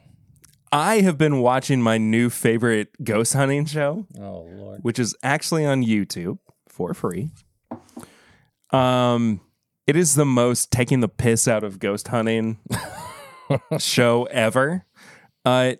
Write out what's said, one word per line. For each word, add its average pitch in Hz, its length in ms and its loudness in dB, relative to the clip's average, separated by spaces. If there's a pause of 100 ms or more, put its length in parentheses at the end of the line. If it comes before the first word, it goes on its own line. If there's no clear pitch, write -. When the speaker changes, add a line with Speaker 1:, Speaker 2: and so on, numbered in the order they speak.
(720)
Speaker 1:
I 185 300 2
have 180 180 4
been 147 200 2
watching 127 420 2
my 113 180 4
new 113 320 2
favorite 113 580 0 (140)
ghost 110 300 -2
hunting 139 320 0
show, 151 400 -4 (140)
Speaker 2:
Oh, 92 320 -14
Lord. 101 320 -18
Speaker 1:
which 120 160 -2
is 113 240 -2
actually 151 440 -2
on 135 160 0
YouTube 104 560 -2 (280)
for 85 280 -8
free. 104 340 -6 (1400)
Um, 123 720 2 (460)
it 143 80 6
is 160 200 4
the 147 100 4
most 123 460 0
taking 127 280 2
the 113 100 2
piss 113 380 0
out 107 160 0
of 98 160 -10
ghost 104 300 -4
hunting 113 500 -2 (600)
Speaker 2:
<laughs> - 580 -6
Speaker 1:
show 120 460 2
ever. 131 600 0 (600)
Uh, 127 340 4